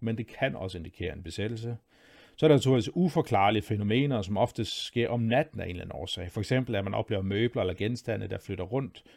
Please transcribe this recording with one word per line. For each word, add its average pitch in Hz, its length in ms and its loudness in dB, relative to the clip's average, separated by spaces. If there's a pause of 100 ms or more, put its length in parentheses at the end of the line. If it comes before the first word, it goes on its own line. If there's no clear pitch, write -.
men 113 180 -4
det 117 80 -8
kan 135 300 -4
også 90 220 -8
indikere 82 380 -8
en 78 60 -14
besættelse. 110 540 -6 (600)
Så 165 100 2
er - 20 8
der 147 80 10
naturligvis 131 400 4
uforklarlige 110 680 4
fænomener, 113 600 0
som 98 140 -4
ofte 117 280 2
sker - 440 -4
om 120 120 0
natten 117 400 0
af 87 40 -6
en 90 60 -6
eller 87 120 -8
anden 87 140 -10
årsag. 90 340 -8
For - 100 -6
eksempel, 127 340 0
at 98 100 0
man 98 100 -4
oplever 107 280 -2
møbler 107 400 0
eller 92 120 0
genstande, 104 540 -4
der 92 100 -6
flytter 92 260 -8
rundt 123 380 -6 (140)